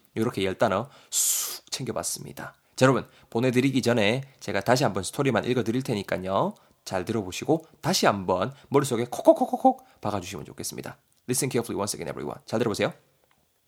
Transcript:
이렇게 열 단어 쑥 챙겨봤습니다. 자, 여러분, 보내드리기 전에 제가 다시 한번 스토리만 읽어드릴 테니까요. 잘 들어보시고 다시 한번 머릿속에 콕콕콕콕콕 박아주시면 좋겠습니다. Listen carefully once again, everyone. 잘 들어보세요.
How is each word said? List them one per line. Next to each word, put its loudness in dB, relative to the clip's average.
이렇게 0
열 -2
단어 2
쑥 -4
챙겨봤습니다. -8
자, 6
여러분, 4
보내드리기 2
전에 2
제가 -4
다시 4
한번 0
스토리만 0
읽어드릴 -2
테니까요. -2
잘 -4
들어보시고 -2
다시 0
한번 0
머릿속에 2
콕콕콕콕콕 2
박아주시면 -6
좋겠습니다. -12
Listen -2
carefully -2
once -4
again, -8
everyone. -8
잘 -2
들어보세요. 0